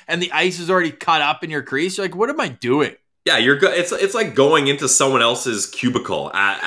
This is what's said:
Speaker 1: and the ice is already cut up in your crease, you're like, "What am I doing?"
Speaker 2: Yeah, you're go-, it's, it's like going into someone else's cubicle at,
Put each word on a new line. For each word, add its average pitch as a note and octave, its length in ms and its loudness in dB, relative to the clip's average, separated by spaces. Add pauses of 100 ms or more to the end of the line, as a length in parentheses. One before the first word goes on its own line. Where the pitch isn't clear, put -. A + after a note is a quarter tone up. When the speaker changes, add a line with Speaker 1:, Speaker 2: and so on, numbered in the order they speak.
Speaker 1:
and E3+ 140 -4
the F3 100 -4
ice E3+ 280 0
is E3+ 100 -6
already F3 220 2
cut D#3+ 300 0
up D3+ 220 -2
in E3 60 -10
your D3 140 -6
crease, E3+ 340 -4
you're G3+ 80 -4
like, E3+ 100 -8
"What A3 140 0
am D4 100 -4
I A3+ 100 -4
doing?" B2+ 460 0 (300)
Speaker 2:
Yeah, D#3+ 120 2
you're C3 200 4
go-, F#3+ 120 4
it's, E3+ 220 0
it's F#3+ 240 -2
like C3+ 200 -2
going C#3+ 320 4
into C#3 200 0
someone C3+ 340 2
else's A#2 440 0
cubicle G2 680 -4
at, G2 340 0